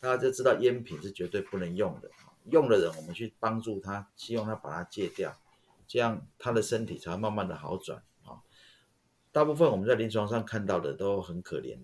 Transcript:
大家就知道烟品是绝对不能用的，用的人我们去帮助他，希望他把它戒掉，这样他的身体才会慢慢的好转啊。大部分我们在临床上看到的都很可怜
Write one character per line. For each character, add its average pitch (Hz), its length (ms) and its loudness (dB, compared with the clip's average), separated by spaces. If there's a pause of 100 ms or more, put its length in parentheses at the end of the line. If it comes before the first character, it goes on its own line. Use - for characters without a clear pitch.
大 127 80 -4
家 127 80 2
就 127 140 2
知 127 120 -6
道 120 160 6
烟 123 240 4
品 76 200 -10
是 98 100 -10
绝 87 160 -6
对 98 140 -2
不 - 160 -6
能 87 180 -2
用 87 240 0
的， - 100 -16 (400)
用 151 180 6
的 107 100 8
人 82 180 4
我 80 60 -12
们 87 120 -12
去 113 240 -8
帮 113 220 0
助 110 180 -6
他， 98 380 -8
希 113 200 -6
望 107 80 0
他 107 120 -4
把 - 180 -12
它 87 100 -6
戒 92 240 -4
掉， 80 280 -6 (500)
这 120 140 0
样 117 260 -2 (120)
他 123 120 -4
的 113 100 4
身 113 240 0
体 - 140 -8
才 85 140 -8
会 92 40 -2
慢 104 160 -2
慢 101 140 -2
的 85 80 -6
好 76 220 -6
转 - 260 -10 (220)
啊。 - 180 -20 (880)
大 151 140 4
部 151 100 2
分 156 160 8
我 104 60 2
们 98 100 0
在 120 80 6
临 110 160 2
床 104 160 0
上 110 180 0
看 104 220 -4
到 92 140 2
的 73 120 -2
都 98 300 0
很 87 180 -8
可 78 200 -6
怜 58 240 -10